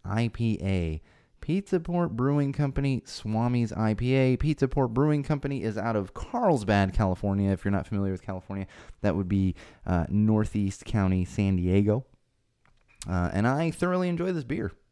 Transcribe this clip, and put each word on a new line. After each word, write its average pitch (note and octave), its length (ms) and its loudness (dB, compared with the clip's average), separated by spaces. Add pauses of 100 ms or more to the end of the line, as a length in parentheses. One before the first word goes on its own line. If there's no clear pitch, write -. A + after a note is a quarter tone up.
I A2 240 0
P A2+ 320 -2
A. E2+ 400 -2 (400)
Pizza F#3 360 -2
Port E3+ 380 -2
Brewing C#3 380 2
Company C#3 500 0
Swami's A#2 680 0
I A2 220 0
P B2 180 0
A. C3 240 4
Pizza D3 280 0
Port B2+ 280 0
Brewing D3 300 2
Company C#3 400 -4
is G#2+ 140 -2
out A2+ 200 0
of F#2+ 160 -2
Carlsbad, G#2+ 800 2
California. G2 580 2
If - 140 -2
you're G2+ 80 0
not E2 120 -2
familiar G2 280 -2
with F2 80 -8
California, F#2+ 440 -8 (360)
that F#2 160 0
would F#2+ 100 -2
be, F#2+ 260 2 (320)
uh, E2+ 220 0
Northeast G#2 800 0
County, F#2 400 0
San G2 320 0
Diego. G2+ 480 2 (1000)
Uh, F2 280 0
and G#2 120 2
I D3+ 260 0
thoroughly F3+ 360 0
enjoy F3 240 -2
this D#3 140 -4
beer. A2+ 260 -4 (200)